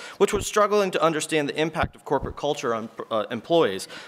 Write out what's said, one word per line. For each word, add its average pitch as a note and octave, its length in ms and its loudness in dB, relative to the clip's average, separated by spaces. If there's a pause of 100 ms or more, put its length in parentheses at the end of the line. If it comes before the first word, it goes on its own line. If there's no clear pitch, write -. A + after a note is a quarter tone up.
(180)
which G3+ 160 4
was G3 120 -2
struggling G3+ 440 2
to D3+ 120 0
understand D3+ 460 2
the - 100 -4
impact D#3+ 380 -2
of - 80 -20
corporate B2+ 320 -2
culture C#3+ 380 -2
on, A2 160 -6 (200)
uh, G#2+ 200 0
employees, A2+ 580 2 (180)